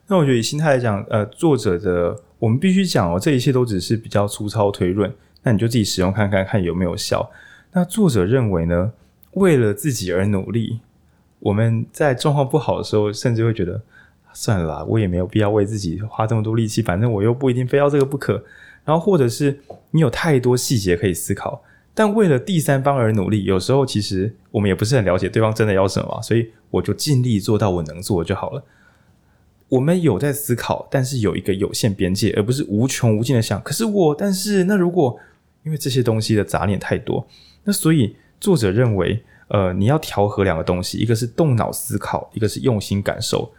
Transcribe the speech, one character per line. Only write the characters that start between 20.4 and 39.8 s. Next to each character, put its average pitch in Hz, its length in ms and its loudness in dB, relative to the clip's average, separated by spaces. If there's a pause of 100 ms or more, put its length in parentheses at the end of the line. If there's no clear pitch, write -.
细 123 200 0
节 92 200 2
可 104 100 0
以 90 60 2
思 - 200 -4
考， - 300 -8 (300)
但 208 200 2
为 214 140 4
了 135 100 4
第 165 220 -2
三 135 240 0
方 139 140 2
而 113 160 2
努 95 160 0
力， 101 160 0
有 95 120 2
时 92 140 -2
候 135 140 2
其 107 160 -2
实 101 340 -4 (140)
我 110 100 -2
们 101 80 2
也 95 80 2
不 - 80 -2
是 127 140 2
很 101 80 2
了 90 120 2
解 95 120 -2
对 113 120 0
方 107 140 2
真 113 100 2
的 104 80 2
要 95 140 4
什 - 140 -2
么 - 120 -6
嘛， - 80 -8
所 117 140 0
以 117 160 0 (180)
我 95 120 -2
就 101 120 -2
尽 127 300 0
力 117 160 0
做 104 180 0
到 101 120 0
我 87 140 -2
能 78 180 -12
做 87 220 -2
的 - 40 -12
就 98 80 -2
好 - 140 -6
了。 - 140 -10 (1080)
我 127 100 2
们 170 220 2
有 127 180 2
在 143 140 -2
思 123 200 -4
考， - 380 -4
但 131 120 2
是 131 160 -4
有 95 140 0
一 87 60 -6
个 - 140 -2
有 95 200 -2
限 107 200 0
边 95 200 0
界， 107 220 0
而 104 80 2
不 113 80 -2
是 139 160 -2
无 107 180 0
穷 117 320 2
无 113 60 -2
尽 135 100 0
的 113 80 2
想， 110 200 -4
可 - 100 -10
是 220 140 -4
我， 190 280 2
但 196 200 -2
是， 190 320 0
那 202 100 2
如 180 160 2
果， 151 260 2 (460)
因 156 80 -6
为 151 60 -4
这 - 120 -6
些 123 140 2
东 110 160 0
西 107 160 0
的 98 80 4
杂 - 220 -4
念 98 120 0
太 - 200 -4
多。 - 280 -4 (380)
那 202 80 -2
所 160 220 2
以 127 220 2 (240)
作 185 180 2
者 101 140 2
认 110 240 2
为， 95 280 0 (240)
呃， 95 240 2
你 98 140 0